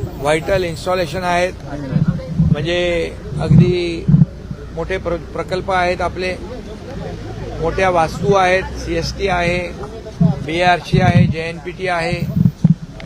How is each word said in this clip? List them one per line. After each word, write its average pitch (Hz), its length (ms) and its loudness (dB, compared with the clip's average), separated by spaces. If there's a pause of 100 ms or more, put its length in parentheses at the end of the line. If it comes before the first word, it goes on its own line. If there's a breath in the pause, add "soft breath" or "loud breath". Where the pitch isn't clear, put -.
(140)
व्हायटल 160 500 0
इन्स्टॉलेशन 180 600 -4
आहेत, 180 300 0 (1000)
म्हणजे 170 640 0 (260)
अगदी 170 640 4 (680)
मोठे 165 240 -4
प्र-, 170 180 -4
प्रकल्प 165 560 -6
आहेत 180 300 0
आपले, 180 340 -4 (1200)
मोठ्या 165 300 0
वास्तू 175 440 2
आहेत, 185 300 4
सीएसटी 170 640 -4
आहे, 175 640 -2 (300)
बीआरसी 175 800 4
आहे, 180 260 6
जेएनपीटी 170 600 -6
आहे, 170 340 -2 (840)